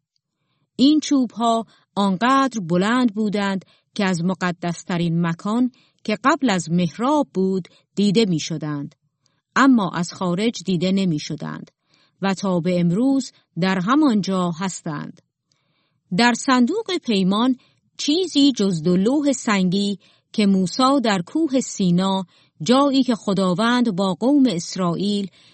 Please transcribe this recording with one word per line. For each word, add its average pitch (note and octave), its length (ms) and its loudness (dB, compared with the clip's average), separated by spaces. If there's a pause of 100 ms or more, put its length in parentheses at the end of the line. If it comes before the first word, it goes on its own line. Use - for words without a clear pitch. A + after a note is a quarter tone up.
(760)
این D4 240 4
چوبها A#3 640 0 (280)
آنقدر A3+ 640 2
بلند G3 540 0
بودند G3 500 -2 (300)
که G3+ 100 0
از F3+ 200 0
مقدسترین F3 1040 -2
مکان G#3+ 440 -2 (340)
که G#3 200 -4
قبل C#4 260 2
از F3 200 -2
محراب G#3 640 0
بود F#3+ 340 -2 (260)
دیده G#3 300 2
می‌شدند، D3+ 720 -4 (640)
اما A#3+ 380 4
از E3+ 180 -4
خارج F#3 520 -2
دیده F#3 280 0
نمی‌شدند D#3+ 800 -4 (520)
و F#3+ 120 0
تا F#3 260 -2
به F3 200 0
امروز A#3+ 520 0 (280)
در F#3+ 200 0
همانجا F#3+ 800 0
هستند. D#3+ 640 -10 (920)
در A#3+ 160 4
صندوق C4+ 720 0
پیمان G#3+ 520 0 (400)
چیزی D4 560 2
جز F#3+ 300 -2
دو F3+ 140 2
لوح C4+ 360 0
سنگی G3+ 680 -2 (340)
که G#3 140 2
موسی G3 580 2
در G#3 220 0
کوه C#4 340 -2
سینا، F#3+ 640 0 (380)
جایی C4+ 400 2
که B3 120 -2
خداوند G3+ 800 0
با F#3+ 180 0
قوم C4+ 320 2
اسرائیل F#3 840 -2 (240)